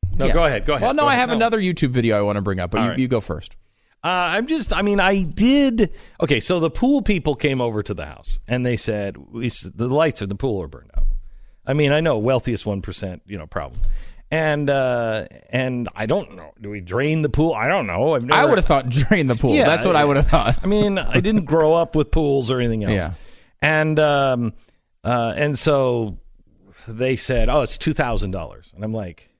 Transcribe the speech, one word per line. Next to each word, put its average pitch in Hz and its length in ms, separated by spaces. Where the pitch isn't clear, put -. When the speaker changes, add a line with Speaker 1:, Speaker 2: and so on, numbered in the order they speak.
Speaker 1:
No, 135 100
Speaker 2:
Yes. 135 80
Speaker 1:
go 165 100
ahead, 120 220
go 147 80
ahead. 139 100
Speaker 2:
Well, 254 120
no, 302 80
Speaker 1:
Go 294 40
Speaker 2:
I 277 60
Speaker 1:
ahead. 247 80
Speaker 2:
have 247 80
Speaker 1:
No. 247 60
Speaker 2:
another 226 240
YouTube 175 300
video 117 280
I 104 40
wanna 104 200
bring 95 180
up, 90 120
but 110 80
Speaker 1:
All 113 60
Speaker 2:
you, - 60
Speaker 1:
right. - 80
Speaker 2:
you 131 80
go 123 140
first. - 340
Speaker 1:
Uh, 156 40
I'm 233 100
just, 302 260
I 175 80
mean, 202 180
I 196 240
did. 233 680
Okay, 120 200
so 180 200
the 160 120
pool 269 320
people 160 320
came 135 260
over 113 220
to - 100
the 80 120
house, - 420
and 123 180
they 123 120
said, 104 400
we 113 300
s-, - 140
"The 117 140
lights 143 340
in 104 80
the 101 60
pool 104 260
are 80 60
burned 67 300
out." - 100
I 139 80
mean, 143 200
I 151 80
know, 156 160
wealthiest 117 480
one 101 160
percent, 92 440
you 101 120
know, 76 100
problem. - 340
And, 151 400
uh, 120 560
and 123 440
I 107 100
don't 156 300
know. 80 240
Do 104 100
we 104 120
drain 135 400
the 147 80
pool? 156 240
I 117 160
don't 170 180
know. 123 260
I've 123 120
never 160 160
Speaker 2:
I - 40
would've 233 200
thought 135 240
drain 143 380
the 123 100
pool. - 160
Speaker 1:
Yeah, 269 140
Speaker 2:
That's 160 180
what 277 100
I 147 80
would've 143 240
thought. 120 340
Speaker 1:
I - 60
mean, 208 300
I 175 240
didn't 202 240
grow 156 280
up 170 220
with 151 160
pools 139 400
or 127 80
anything 113 240
else. 101 100
Speaker 2:
Yeah. 90 200
Speaker 1:
And, 156 380
um, 135 540
uh, 117 320
and 147 200
so 123 640
they 123 260
said, 113 320
"Oh, 139 140
it's - 160
two - 160
thousand 110 380
dollars." 80 440
And 98 80
I'm 110 100
like 95 360